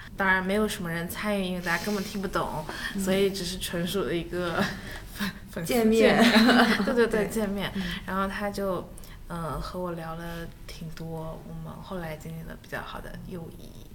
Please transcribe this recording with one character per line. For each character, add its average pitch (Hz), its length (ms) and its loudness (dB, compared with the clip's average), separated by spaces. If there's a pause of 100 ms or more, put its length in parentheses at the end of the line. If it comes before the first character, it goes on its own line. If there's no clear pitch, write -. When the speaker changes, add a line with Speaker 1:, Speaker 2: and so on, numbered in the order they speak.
(160)
Speaker 1:
当 196 100 2
然 190 180 6
没 190 100 2
有 214 120 4
什 208 160 -4
么 170 80 -4
人 170 180 -2
参 208 320 0
与， 185 40 0
因 180 100 -2
为 180 60 -4
大 175 180 0
家 - 60 -4
根 208 100 0
本 196 80 0
听 196 180 -4
不 190 60 -2
懂， - 380 -2 (320)
Speaker 2:
嗯。 196 40 -2
Speaker 1:
所 190 140 2
以 196 160 4
只 190 140 -4
是 180 160 -4
纯 175 260 -2
属 185 160 0
的 127 100 0
一 165 120 0
个 175 360 -2 (260)
<laughs> - 280 -12
粉， 202 160 -4 (220)
粉 170 120 -4
丝 196 80 0
Speaker 2:
见 233 140 6
面。 220 340 8
Speaker 1:
见 233 240 8
面。 240 220 8
<laughs> 214 180 4
对， 269 100 2
对， 233 120 6
对， - 0 -
Speaker 2:
对。 214 220 2
Speaker 1:
见 214 200 0
面。 196 280 -2
Speaker 2:
嗯。 196 60 -2 (220)
Speaker 1:
然 185 120 -4
后 196 100 0
他 196 240 -2
就， 196 400 -2 (380)
呃， 160 320 -4
和 - 180 -6
我 180 140 -4
聊 160 240 -8
了 170 80 -8 (420)
挺 - 300 -10
多， 160 520 -8
我 170 60 -12 (100)
们 160 160 -10
后 - 180 -8
来 160 180 -8
建 151 160 -12
立 82 160 -10
了 - 120 -12
比 - 80 -18
较 - 140 -8
好 - 180 -10
的 - 120 -12 (160)
友 - 280 -10
谊。 - 380 -14